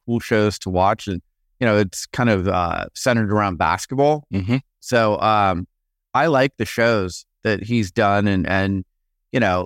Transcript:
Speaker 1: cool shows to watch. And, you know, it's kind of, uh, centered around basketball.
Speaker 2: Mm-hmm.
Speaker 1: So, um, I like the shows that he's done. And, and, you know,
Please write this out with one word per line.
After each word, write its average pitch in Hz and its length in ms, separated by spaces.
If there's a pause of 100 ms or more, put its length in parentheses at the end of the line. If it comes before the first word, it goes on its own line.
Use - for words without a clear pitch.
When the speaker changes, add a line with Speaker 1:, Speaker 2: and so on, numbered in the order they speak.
Speaker 1:
cool 117 140
shows 107 400
to - 100
watch. 95 380
And, 90 160 (360)
you 127 60
know, 110 100
it's 104 300
kind 123 240
of, 95 180
uh, 90 460
centered 113 400
around 101 240
basketball. 135 760
Speaker 2:
Mm-hmm. 98 260 (220)
Speaker 1:
So, 113 400
um, 98 480 (460)
I 139 140
like 139 300
the 113 80
shows 110 600 (160)
that 104 220
he's 113 280
done. 101 360
And, 95 200
and, 95 380 (460)
you 131 80
know, 92 260